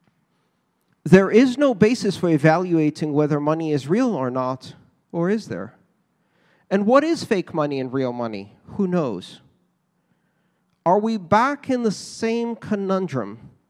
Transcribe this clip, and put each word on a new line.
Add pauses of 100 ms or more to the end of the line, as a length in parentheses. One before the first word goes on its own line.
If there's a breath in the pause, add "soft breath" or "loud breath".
(1040)
there
is
no
basis
for
evaluating
whether
money
is
real
or
not, (400)
or
is
there? (960)
And
what
is
fake
money
and
real
money? (140)
Who
knows? (1500)
Are
we
back
in
the
same
conundrum? (200)